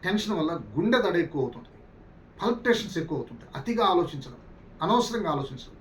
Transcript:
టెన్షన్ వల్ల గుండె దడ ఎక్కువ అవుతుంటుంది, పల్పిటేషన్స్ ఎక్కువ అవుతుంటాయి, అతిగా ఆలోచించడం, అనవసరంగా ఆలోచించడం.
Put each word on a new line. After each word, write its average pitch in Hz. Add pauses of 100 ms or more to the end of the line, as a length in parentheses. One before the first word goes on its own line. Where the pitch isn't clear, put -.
టెన్షన్ 208
వల్ల 160 (240)
గుండె 220
దడ 190 (100)
ఎక్కువ 135
అవుతుంటుంది, - (600)
పల్పిటేషన్స్ 233
ఎక్కువ 160
అవుతుంటాయి, -
అతిగా 220
ఆలోచించడం, 175 (400)
అనవసరంగా 220
ఆలోచించడం. 135